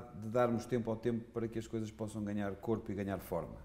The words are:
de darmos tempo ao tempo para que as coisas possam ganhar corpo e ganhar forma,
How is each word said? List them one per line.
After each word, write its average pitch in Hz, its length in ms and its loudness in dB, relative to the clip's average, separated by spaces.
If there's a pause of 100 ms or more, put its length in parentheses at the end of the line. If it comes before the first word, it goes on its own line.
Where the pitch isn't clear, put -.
(220)
de 110 80 -4
darmos 117 360 4
tempo 113 260 2
ao 110 60 0
tempo 117 340 2
para 117 160 0
que 113 100 -4
as 110 100 -2
coisas 110 220 -2
possam 104 340 -4
ganhar 104 340 0
corpo 110 340 0
e 98 40 0
ganhar 98 240 0
forma, 76 460 -4